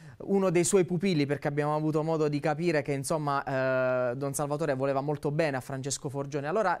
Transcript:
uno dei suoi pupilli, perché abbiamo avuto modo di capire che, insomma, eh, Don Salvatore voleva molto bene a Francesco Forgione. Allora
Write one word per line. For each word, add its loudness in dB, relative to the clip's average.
uno 2
dei 4
suoi 4
pupilli, 2
perché -2
abbiamo 0
avuto 0
modo 2
di -2
capire 0
che, -2
insomma, 0
eh, -4
Don -4
Salvatore -2
voleva 0
molto -2
bene 0
a -2
Francesco -6
Forgione. -6
Allora 0